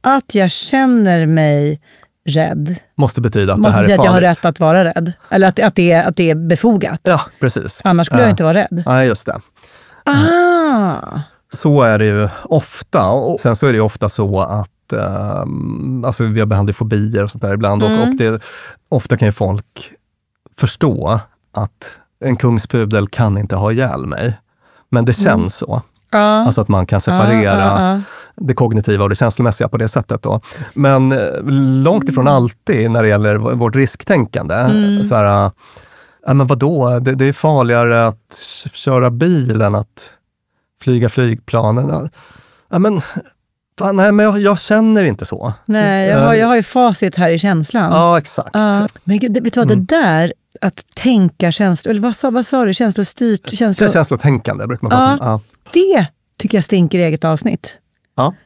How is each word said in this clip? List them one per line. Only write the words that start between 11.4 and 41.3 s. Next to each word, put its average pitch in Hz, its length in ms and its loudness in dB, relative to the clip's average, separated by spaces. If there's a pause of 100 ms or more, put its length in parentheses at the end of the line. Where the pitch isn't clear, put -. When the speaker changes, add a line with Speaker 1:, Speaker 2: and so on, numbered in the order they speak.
Speaker 2:
Så 147 300 2
är 113 160 4
det 107 80 2
ju 104 220 0 (140)
ofta. - 680 -2
Och 127 300 -2
sen 117 160 0
så 151 100 0
är 135 60 4
det 117 40 2
ju 107 60 2
ofta 104 260 -2
så 98 320 -2
att, - 520 -8
ehm, 101 1120 -6
alltså, 120 200 -2
vi 110 160 0
har 107 60 0
behandlat 101 300 0
fobier 107 480 -2
och 101 60 -6
sånt - 120 -12
där 98 120 -4
ibland. 104 280 0
Och, 214 80 2
Speaker 1:
Mm. 220 100 2 (100)
Speaker 2:
och 262 60 -2
det, 110 260 -2 (460)
ofta 127 280 -2
kan 110 120 2
ju 104 40 0
folk - 600 -6 (680)
förstå 110 640 -2 (360)
att - 400 -10 (280)
en 127 120 0
kungspudel 110 720 0
kan 104 300 0
inte 104 180 -4
ha 104 160 0
ihjäl 113 340 -4
mig. 110 320 -6 (520)
Men 117 140 2
det 120 140 0
Speaker 1:
Mm. 202 120 -2
Speaker 2:
känns 92 260 0
så. - 260 -6 (280)
Speaker 1:
Ja. 214 80 0 (280)
Speaker 2:
Alltså - 140 0
att 104 80 -2
man 95 180 0
kan 101 140 0
separera 107 600 2
Speaker 1:
Ja, 196 200 2
ja, 185 140 0
ja. 202 60 -2 (360)
Speaker 2:
det 131 180 -2
kognitiva 110 500 0
och 98 60 0
det 107 60 0
känslomässiga 117 520 0
på - 80 -6
det 113 120 -2
sättet - 340 -4
då. 104 180 -2 (340)
Men, 135 380 2
eh, 135 60 0 (680)
långt 214 240 0
ifrån 131 180 0
Speaker 1:
Mm. 143 100 4
Speaker 2:
alltid 120 540 -2
när 117 120 2
det 110 60 4
gäller 104 300 2
v-, 117 160 -2
vårt 117 220 -2
risktänkande. 127 760 -2
Speaker 1:
Mm. 202 500 0
Speaker 2:
Så 208 100 0
här, 101 320 2
äh, 95 60 -2 (760)
ja, 139 80 0
men 139 120 4
vadå? 131 520 0
Det, 131 160 -2
det 135 140 0
är 139 40 0
farligare 120 760 2
att 110 100 -2 (480)
k-, - 80 -10
köra 127 380 0
bil 127 520 0
än 101 120 0
att - 360 -8 (720)
flyga 120 260 0
flygplanen. 117 800 0